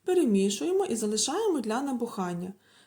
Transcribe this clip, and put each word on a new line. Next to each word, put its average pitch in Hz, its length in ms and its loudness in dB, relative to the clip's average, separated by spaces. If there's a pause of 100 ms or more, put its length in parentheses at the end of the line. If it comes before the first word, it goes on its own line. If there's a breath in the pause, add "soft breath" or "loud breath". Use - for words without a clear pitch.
Перемішуємо 302 800 2
і 233 100 -2
залишаємо 269 640 0
для 220 220 -2
набухання. 196 720 -4 (340 soft breath)